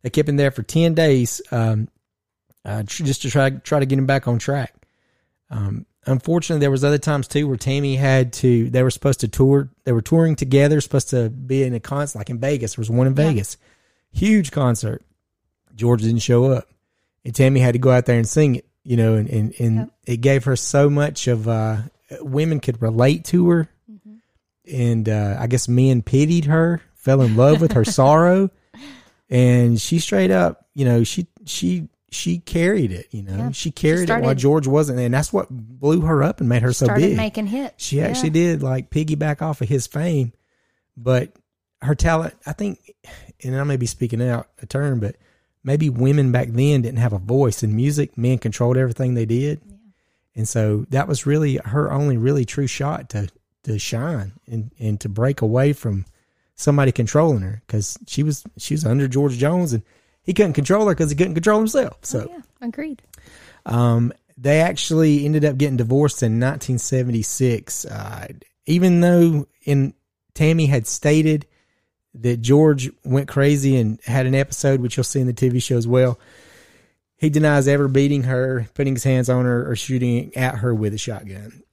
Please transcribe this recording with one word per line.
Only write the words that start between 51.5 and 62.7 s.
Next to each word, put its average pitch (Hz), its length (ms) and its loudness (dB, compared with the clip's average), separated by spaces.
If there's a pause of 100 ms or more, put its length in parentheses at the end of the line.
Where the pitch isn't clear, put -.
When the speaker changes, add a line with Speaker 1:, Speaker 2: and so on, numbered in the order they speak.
Speaker 1:
her 131 260 -2
only 139 280 -2
really 131 260 0
true 139 220 -4
shot 139 440 -6
to, 104 180 -6 (360)
to 110 140 -4
shine 113 540 -6 (140)
and, 113 320 -8
and 107 220 -4
to - 80 -8
break 120 320 -2
away 127 320 2
from 101 320 -4 (500)
somebody 143 380 2
controlling 143 480 2
her, 95 260 -8
'cause 104 300 -4 (100)
she - 160 -4
was, 151 220 -4 (140)
she - 160 -6
was 156 100 -4
under 143 240 0
George 135 300 0
Jones, 156 340 0
and 113 100 -2 (400)
he - 100 -4
couldn't 185 200 2
control 190 340 2
her 190 80 2
'cause 160 160 0
he 147 60 -4
couldn't 175 180 0
control 208 240 2
himself. 220 440 0
So, - 280 -6
Speaker 2:
Oh, - 40 -20
yeah. 269 320 -18
Agreed. 285 360 -10 (640)